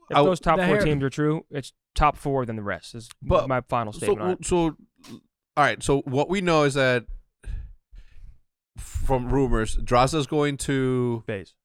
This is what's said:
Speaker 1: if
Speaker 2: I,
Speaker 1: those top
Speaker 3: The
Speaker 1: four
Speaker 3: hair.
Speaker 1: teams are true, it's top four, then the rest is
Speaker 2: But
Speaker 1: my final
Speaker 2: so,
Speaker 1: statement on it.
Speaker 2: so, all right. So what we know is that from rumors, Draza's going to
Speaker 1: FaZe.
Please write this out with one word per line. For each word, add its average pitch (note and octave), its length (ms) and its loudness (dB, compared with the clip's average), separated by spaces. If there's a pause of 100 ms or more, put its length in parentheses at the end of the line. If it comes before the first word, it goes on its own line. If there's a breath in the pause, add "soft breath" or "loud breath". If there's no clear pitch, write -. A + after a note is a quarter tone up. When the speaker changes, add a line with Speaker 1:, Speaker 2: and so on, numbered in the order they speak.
(100)
Speaker 1:
if - 60 -2
Speaker 2:
I, C#3+ 60 6
Speaker 1:
those F3 160 2
top E3+ 200 2
Speaker 3:
The F3+ 80 0
Speaker 1:
four F#3 100 2
Speaker 3:
hair. G#3 80 2
Speaker 1:
teams D3 180 2
are C3+ 80 0
true, D3+ 400 -2
it's C#3 220 -10 (220)
top D3 240 2
four, C3+ 280 -2
then A2 100 -6
the G#2+ 60 -8
rest G2 320 -8
is A2+ 140 -16 (140)
Speaker 2:
But - 260 2
Speaker 1:
my B2+ 140 0
final A2+ 300 -4
Speaker 2:
so, E3 60 -16
Speaker 1:
statement F#3+ 240 0
on - 100 -2
it. E3+ 120 -10
Speaker 2:
so, E3+ 320 0 (320)
all - 560 -4
right. A#2 180 0
So C#3+ 200 2
what C#3 260 -2
we F#3+ 140 0
know D#3+ 220 4
is C#3 100 2
that B2+ 320 2 (1700 soft breath)
from B2+ 520 -2
rumors, A#2+ 460 0
Draza's B2+ 500 2
going D3 320 0
to B2+ 680 -2
Speaker 1:
FaZe. G2 280 -10 (100)